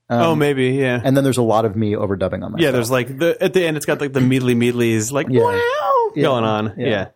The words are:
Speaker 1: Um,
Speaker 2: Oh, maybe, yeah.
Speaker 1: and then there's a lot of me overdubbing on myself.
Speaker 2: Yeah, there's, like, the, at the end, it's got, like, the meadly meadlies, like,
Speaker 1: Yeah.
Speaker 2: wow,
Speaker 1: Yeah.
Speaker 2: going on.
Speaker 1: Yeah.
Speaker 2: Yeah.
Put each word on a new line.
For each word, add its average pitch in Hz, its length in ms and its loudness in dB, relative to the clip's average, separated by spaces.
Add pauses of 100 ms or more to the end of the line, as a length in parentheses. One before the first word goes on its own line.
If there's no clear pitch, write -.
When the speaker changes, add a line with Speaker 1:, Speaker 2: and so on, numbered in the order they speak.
Speaker 1:
Um, 120 120 0
Speaker 2:
Oh, 165 140 2
maybe, 143 340 2
yeah. 127 340 0
Speaker 1:
and 135 120 2
then 139 80 4
there's 135 140 0
a 123 60 2
lot 110 200 2
of 104 120 -2
me 107 180 0
overdubbing 95 500 -2
on 92 100 -10
myself. - 60 -4
Speaker 2:
Yeah, 151 120 2
there's, 120 180 0
like, 131 300 -2
the, 165 200 0
at 180 140 0
the 185 140 2
end, 156 100 -2
it's 143 80 -10
got, 151 160 -2
like, 139 120 -4
the 135 60 0
meadly 127 360 2
meadlies, 117 560 0
like, 139 180 -2
Speaker 1:
Yeah. 123 140 4
Speaker 2:
wow, 480 720 0
Speaker 1:
Yeah. 143 80 0
Speaker 2:
going 131 200 0
on. 107 320 -2
Speaker 1:
Yeah. 120 120 -4
Speaker 2:
Yeah. 104 280 -2